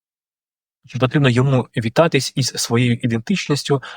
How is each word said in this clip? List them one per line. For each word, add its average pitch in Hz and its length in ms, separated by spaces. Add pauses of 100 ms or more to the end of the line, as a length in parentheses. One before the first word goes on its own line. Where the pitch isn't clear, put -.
(880)
чи - 120
потрібно 139 300
йому 127 340
вітатись 131 720
із 127 120
своєю 120 540
ідентичністю, 139 800 (140)